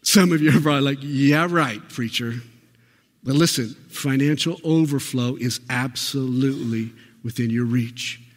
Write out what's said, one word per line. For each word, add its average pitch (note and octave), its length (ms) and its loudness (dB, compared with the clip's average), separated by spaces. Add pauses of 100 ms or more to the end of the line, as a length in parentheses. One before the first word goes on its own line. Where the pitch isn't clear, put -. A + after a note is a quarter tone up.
Some F3+ 280 4
of D#3+ 100 2
you D3+ 160 4
are - 40 6
probably D3 200 2
like, C#3 200 -2
Yeah, C#3+ 480 2
right, D3 400 0
preacher. A#2 460 -6 (880)
But C3 120 -2
listen, C#3+ 400 2 (140)
financial C#3+ 720 0
overflow C#3 720 0
is B2 240 -4 (100)
absolutely B2+ 1200 -2 (300)
within A#2+ 260 -4
your A#2+ 160 0
reach. A#2 560 -4 (160)